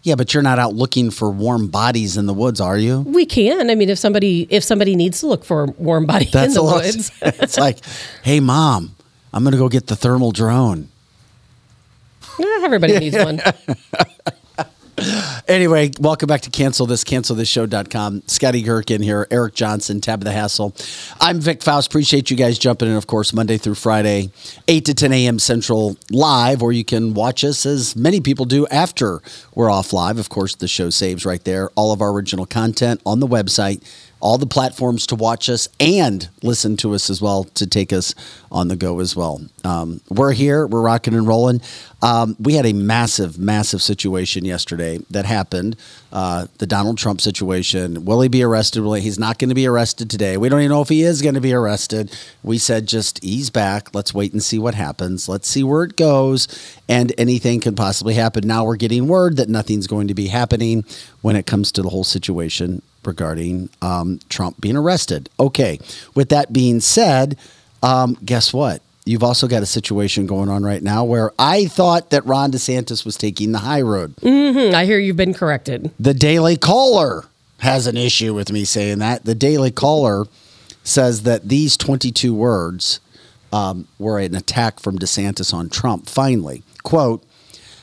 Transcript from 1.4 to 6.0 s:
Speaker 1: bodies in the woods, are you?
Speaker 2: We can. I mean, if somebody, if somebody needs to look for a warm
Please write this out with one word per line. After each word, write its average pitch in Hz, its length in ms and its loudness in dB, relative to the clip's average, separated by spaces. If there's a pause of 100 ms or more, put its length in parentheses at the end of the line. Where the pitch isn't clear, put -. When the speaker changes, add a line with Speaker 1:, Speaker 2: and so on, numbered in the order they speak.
Speaker 1:
bodies 104 500 0
in 104 80 0
the 98 80 0
woods, 110 260 0
are 95 180 0
you? 123 220 2
Speaker 2:
We 285 260 2
can. 240 440 2
I 226 40 4
mean, 208 160 2
if 190 80 0
somebody, 196 520 2
if 208 140 2
somebody 202 320 2
needs 175 240 2
to 320 60 -4
look 254 180 0
for 151 200 0
a - 80 -2
warm 165 340 0